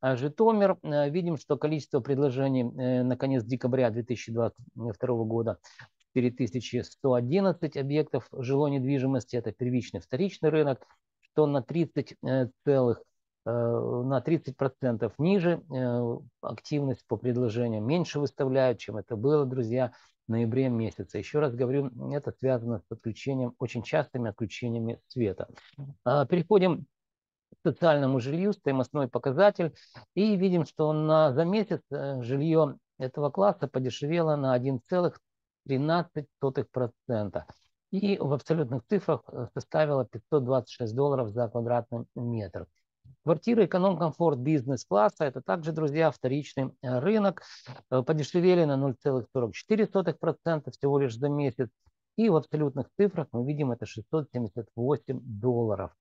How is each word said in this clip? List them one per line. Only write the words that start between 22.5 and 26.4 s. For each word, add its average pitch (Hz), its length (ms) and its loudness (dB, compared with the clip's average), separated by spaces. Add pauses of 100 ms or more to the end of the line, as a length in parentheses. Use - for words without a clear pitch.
с - 120 -14
отключением, 123 680 -6
очень 120 240 -6
частыми 127 460 -4
отключениями 117 800 -6
света. 107 400 -4 (560)
А, 135 220 2
переходим 175 580 2 (760)